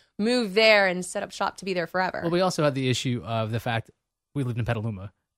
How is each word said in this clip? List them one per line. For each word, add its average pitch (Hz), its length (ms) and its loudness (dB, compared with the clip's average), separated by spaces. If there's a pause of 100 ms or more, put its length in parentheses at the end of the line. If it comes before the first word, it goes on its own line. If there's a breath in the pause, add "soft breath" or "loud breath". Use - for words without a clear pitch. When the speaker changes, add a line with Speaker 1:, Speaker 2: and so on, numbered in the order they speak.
(180 soft breath)
Speaker 1:
moved 226 380 0
there 214 320 6
and 180 180 -2
set 202 160 -8
up 190 100 -10
shop - 260 -4
to - 80 -16
be 190 80 -4
there 175 140 -2
forever. 185 360 -4
Speaker 2:
Well, 170 80 -2
we 175 100 2
also 180 220 2
had 143 120 2
the 131 140 0
issue 120 360 0
of 113 260 -2
the 117 80 -2
fact 113 320 -4 (420)
we 143 100 -2
lived 120 160 -2
in 110 60 -2
Petaluma, 107 460 -4 (260)